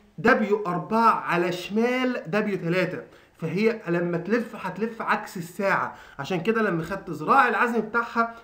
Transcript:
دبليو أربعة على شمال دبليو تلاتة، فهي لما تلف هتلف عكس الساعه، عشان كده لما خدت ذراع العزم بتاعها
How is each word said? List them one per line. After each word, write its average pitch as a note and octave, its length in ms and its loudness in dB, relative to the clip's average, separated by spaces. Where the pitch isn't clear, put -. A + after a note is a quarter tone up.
دبليو G#3 500 4
أربعة G#3+ 440 2
على F3 400 0
شمال A#3+ 760 -2
دبليو G3+ 300 0
تلاتة، E3 440 -2
فهي G3+ 500 0
لما E3+ 300 0
تلف G#3+ 480 -2
هتلف G#3+ 360 -6
عكس G#3+ 360 -2
الساعه، E3 580 -2
عشان D#3+ 220 -2
كده A3 200 2
لما F3+ 220 0
خدت F#3+ 260 -8
ذراع A#3 380 4
العزم A#3 320 2
بتاعها A3+ 640 -2